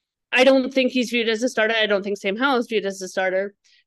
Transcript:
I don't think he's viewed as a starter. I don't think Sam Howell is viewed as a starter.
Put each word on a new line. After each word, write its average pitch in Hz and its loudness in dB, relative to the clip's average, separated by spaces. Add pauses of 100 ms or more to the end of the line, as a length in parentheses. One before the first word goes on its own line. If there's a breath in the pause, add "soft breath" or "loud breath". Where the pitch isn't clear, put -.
(320)
I 247 4
don't 269 4
think 254 2
he's 254 -2
viewed 226 0
as 220 -2
a 254 0
starter. 226 0
I 220 2
don't 202 0
think 202 -6
Sam 196 -4
Howell 262 0
is 240 -2
viewed 208 -2
as 190 -6
a 185 -10
starter. 190 -4 (340 soft breath)